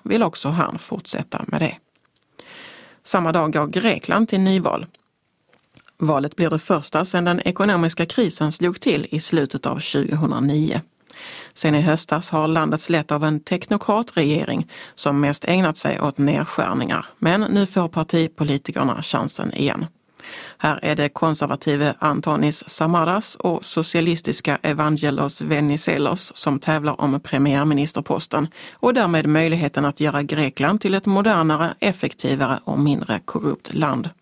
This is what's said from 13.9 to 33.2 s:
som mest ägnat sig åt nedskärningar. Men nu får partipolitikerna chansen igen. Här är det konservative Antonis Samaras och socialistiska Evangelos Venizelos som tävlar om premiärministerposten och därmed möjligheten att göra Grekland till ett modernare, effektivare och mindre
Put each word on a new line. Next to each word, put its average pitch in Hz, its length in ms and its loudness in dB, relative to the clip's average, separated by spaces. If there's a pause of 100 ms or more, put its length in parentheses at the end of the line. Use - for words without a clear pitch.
som 143 260 2
mest 143 240 0
ägnat 175 340 2
sig - 220 -2
åt 143 180 0
nedskärningar. 143 880 0 (120)
Men 180 220 2
nu 202 260 2
får 180 220 0
partipolitikerna 151 1120 -2
chansen - 520 -4
igen. 143 320 -2 (720)
Här 151 240 0
är 151 140 0
det 147 120 0
konservative 147 880 0
Antonis 147 680 0
Samaras 170 680 0
och - 300 -2
socialistiska 165 1000 -2
Evangelos 147 760 0
Venizelos 147 960 0
som 139 220 0
tävlar 151 420 0
om 143 200 2
premiärministerposten 143 1300 0 (240)
och 247 220 2
därmed 170 320 2
möjligheten 160 580 2
att 143 160 -2
göra 147 220 0
Grekland 151 580 0
till 190 140 0
ett 190 120 -2
modernare, 170 760 2
effektivare 135 840 -2
och - 140 -2
mindre 143 460 0